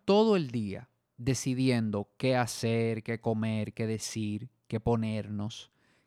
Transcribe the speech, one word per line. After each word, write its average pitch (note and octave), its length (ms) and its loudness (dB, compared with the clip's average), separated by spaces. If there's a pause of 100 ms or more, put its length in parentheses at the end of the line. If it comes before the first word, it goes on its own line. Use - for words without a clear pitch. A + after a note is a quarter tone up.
todo G#3+ 320 6
el C#3+ 160 0
día A2 380 -6 (260)
decidiendo A#2+ 1040 0
qué C3 180 2
hacer, A2+ 680 0
qué A#2 180 -6
comer, A2 520 -2
qué A2+ 140 -4
decir, A2 640 -6 (180)
qué A2 140 -4
ponernos, A2 880 -2 (360)